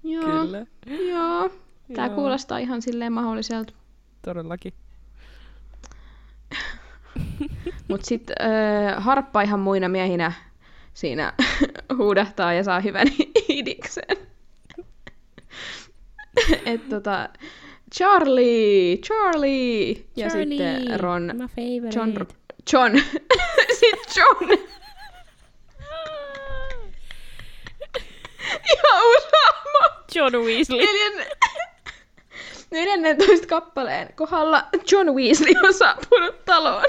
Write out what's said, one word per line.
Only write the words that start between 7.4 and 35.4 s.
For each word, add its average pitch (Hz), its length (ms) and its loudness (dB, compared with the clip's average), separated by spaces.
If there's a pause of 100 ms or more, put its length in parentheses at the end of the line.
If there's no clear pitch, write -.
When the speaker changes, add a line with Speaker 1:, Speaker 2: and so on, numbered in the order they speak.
Speaker 1:
Mut 196 160 -6
sit, - 260 -6
ö, - 40 -8 (680)
Harppa 262 420 0
ihan 202 180 -2
muina 196 280 0
miehinä 180 440 -2 (640)
siinä 147 380 -6 (300)
<laughs> - 360 -6
huudahtaa 202 540 0
ja 185 120 -2
saa 185 160 -2
hyvän 202 260 0 (260)
<laughs> 415 160 2
idiksen. - 560 -8 (2500)
Et 233 240 -6
tota, 202 400 -6 (680)
"Charlie! 240 1000 4
Charlie!" 277 1080 -2 (120)
Ja 247 120 -6
Speaker 2:
Charlie, 302 300 -4 (200)
Speaker 1:
sitten 247 220 -6
Ron, 175 220 -4 (120)
Speaker 2:
my 247 140 -10
favorite. 240 500 -6
Speaker 1:
John, 208 280 -4 (460)
John. 254 200 4 (440)
<laughs> 679 440 2
Sit - 360 2
John! 381 340 6 (4000)
Ihan - 540 4 (140)
useamman. 605 880 4 (100)
Speaker 2:
John 269 220 2 (100)
Weasley. 240 400 0
Speaker 1:
Neljän-, 415 400 0 (1400)
neljännentoista 339 760 4
kappaleen 262 680 -4
kohdalla 220 500 2 (280)
John 381 220 4
Weasley 262 380 4 (140)